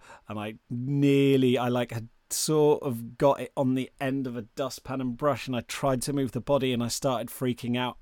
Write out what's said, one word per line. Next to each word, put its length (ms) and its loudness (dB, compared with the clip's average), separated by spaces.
and 100 -10
I 180 -8
nearly, 880 4
I, 120 0
like, 240 -2
had 160 -10
sort 540 2
of 340 -6
got 240 4
it 160 -10
on 180 2
the 240 -4
end 280 -2
of 100 -8
a 60 -6
dustpan 580 -6
and 160 -4
brush, 300 0
and 100 -4
I 60 -2
tried 400 -2
to 100 -4
move 200 -2
the 100 -4
body, 320 2
and 80 0
I 60 -2
started 400 -2
freaking 500 -2
out, 240 -4